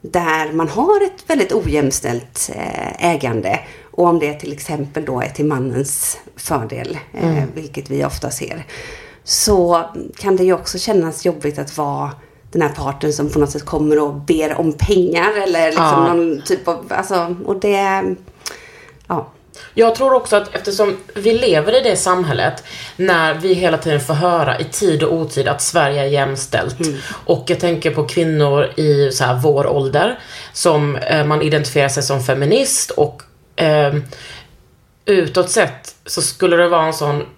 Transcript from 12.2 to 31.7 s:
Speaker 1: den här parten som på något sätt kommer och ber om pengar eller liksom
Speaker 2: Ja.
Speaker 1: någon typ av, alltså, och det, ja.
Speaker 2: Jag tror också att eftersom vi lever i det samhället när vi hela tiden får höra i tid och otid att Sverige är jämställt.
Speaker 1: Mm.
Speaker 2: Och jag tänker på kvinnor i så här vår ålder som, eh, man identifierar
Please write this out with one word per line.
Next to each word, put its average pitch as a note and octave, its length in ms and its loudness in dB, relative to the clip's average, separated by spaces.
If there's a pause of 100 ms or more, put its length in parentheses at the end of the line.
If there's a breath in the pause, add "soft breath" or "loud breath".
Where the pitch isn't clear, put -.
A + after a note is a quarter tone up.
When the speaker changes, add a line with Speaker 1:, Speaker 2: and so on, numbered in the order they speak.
Speaker 1:
den E3+ 100 0
här D3+ 80 2
parten C#3+ 440 -4
som D3 160 -2
på D3+ 100 0
något C#3+ 120 2
sätt D3 140 -8
kommer D3+ 340 2
och C#3+ 140 0
ber D3+ 460 0
om D#3+ 140 0
pengar F3+ 680 2
eller E3+ 240 2
liksom E3+ 160 2 (240)
Speaker 2:
Ja. F3 60 2
Speaker 1:
någon E3 280 0
typ - 260 -2
av, E3+ 180 -4 (120)
alltså, F3+ 380 0 (100)
och G3 140 -2
det, G3 440 0 (1040 loud breath)
ja. E3+ 240 -6 (420 loud breath)
Speaker 2:
Jag A3+ 220 4
tror C4 180 2
också B3 220 2
att G3+ 200 0
eftersom G3+ 420 0 (180)
vi G#3 180 2
lever A3 460 4
i B3 100 2
det F#3+ 60 2
samhället D#3+ 680 0 (340 loud breath)
när E3 360 2
vi F3 200 0
hela F3 240 2
tiden D3+ 240 0
får B2 120 -4
höra D#3+ 460 2
i - 40 -4
tid D#3+ 400 0
och D#3+ 120 2
otid D3+ 320 -2
att C#3+ 140 -2
Sverige C#3+ 400 0
är C3+ 40 0
jämställt. C#3 720 -2
Speaker 1:
Mm. D#3 180 -2 (280 loud breath)
Speaker 2:
Och D3+ 220 0
jag E3+ 120 0
tänker E3+ 320 0
på D3+ 160 -2
kvinnor D3 560 2 (120)
i C#3+ 360 4
så C3+ 120 -2
här B2+ 120 2
vår C#3 320 2
ålder C#3+ 520 0 (340 loud breath)
som, D3 420 2
eh, D3+ 300 0
man D3+ 160 2
identifierar D3 480 2